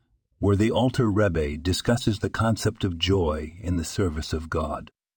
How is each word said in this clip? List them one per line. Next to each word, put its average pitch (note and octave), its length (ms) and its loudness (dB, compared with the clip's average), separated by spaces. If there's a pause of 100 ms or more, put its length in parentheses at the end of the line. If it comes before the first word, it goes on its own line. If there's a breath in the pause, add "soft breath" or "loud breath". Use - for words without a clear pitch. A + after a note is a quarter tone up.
(380)
where G2+ 180 4
the G#2+ 140 4
Alter A#2+ 400 2
Rebbe E2 480 2
discusses G2 600 0
the - 100 -2
concept G#2+ 540 0
of F2 160 -2
joy D#2 600 0
in F2 180 -2
the D#2+ 60 -2
service D#2 480 -4
of D#2 160 -4
God. D2+ 440 -6 (260)